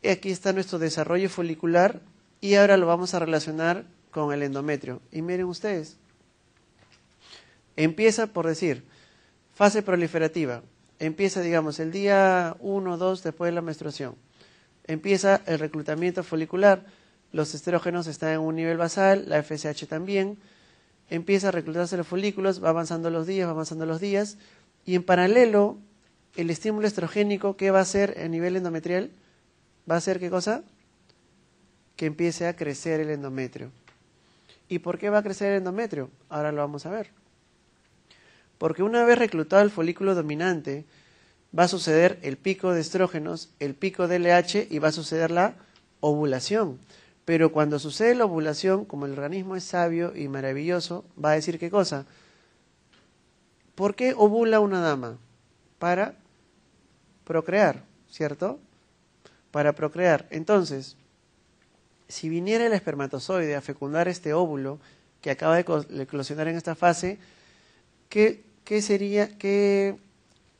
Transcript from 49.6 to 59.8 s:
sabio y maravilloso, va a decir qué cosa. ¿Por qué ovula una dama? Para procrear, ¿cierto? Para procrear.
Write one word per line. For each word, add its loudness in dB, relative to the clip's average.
sabio -2
y -8
maravilloso, -4
va 4
a 6
decir -2
qué -6
cosa. 0
¿Por 0
qué 0
ovula 4
una 2
dama? -2
Para 0
procrear, 0
¿cierto? -6
Para 2
procrear. 2